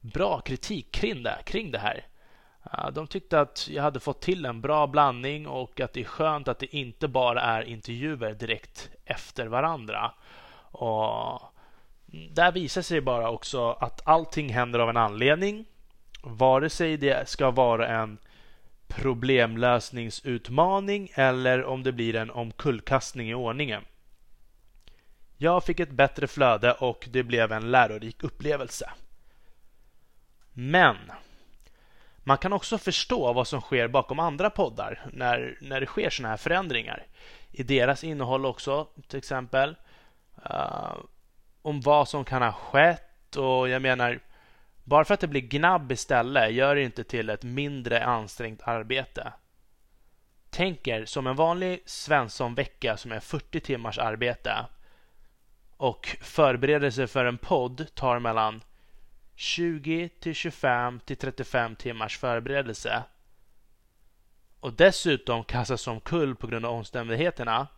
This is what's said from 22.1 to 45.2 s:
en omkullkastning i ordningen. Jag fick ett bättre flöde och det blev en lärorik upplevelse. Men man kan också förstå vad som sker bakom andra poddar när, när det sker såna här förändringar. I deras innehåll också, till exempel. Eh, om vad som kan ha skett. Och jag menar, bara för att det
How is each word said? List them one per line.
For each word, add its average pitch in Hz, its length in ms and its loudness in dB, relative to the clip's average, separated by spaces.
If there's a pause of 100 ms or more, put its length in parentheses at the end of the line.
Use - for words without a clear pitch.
en 110 160 -4
omkullkastning 120 1000 -2
i 117 40 -4
ordningen. 120 520 -4 (1500)
Jag 170 260 4
fick 175 160 0
ett 160 120 -2
bättre 135 360 4
flöde 123 460 4
och 123 380 -2
det 127 120 2
blev 117 280 2
en 110 200 -2
lärorik 113 520 4
upplevelse. 143 680 -4 (1600)
Men 135 440 6 (1200)
man 135 200 2
kan 190 160 -2
också 202 240 -2
förstå 175 560 0
vad 123 140 0
som 131 140 -6
sker 120 260 0
bakom 131 320 0
andra 165 300 0
poddar 107 640 -4
när, 123 480 -2
när 139 180 -6
det 135 60 -2
sker 185 240 -2
såna 120 200 -6
här 110 80 -4
förändringar. 156 680 -2 (460)
I - 120 -8
deras 131 400 4
innehåll 135 420 -2
också, 139 420 -2 (200)
till 139 100 -8
exempel. 135 580 0 (760)
Eh, 50 460 -4 (640)
om 147 200 -4
vad 147 260 6
som 139 180 -4
kan 131 160 0
ha 113 100 2
skett. - 840 2
Och 131 340 2
jag 131 120 0
menar, 123 380 2 (640)
bara 147 220 6
för 208 80 4
att 196 60 2
det 180 80 -2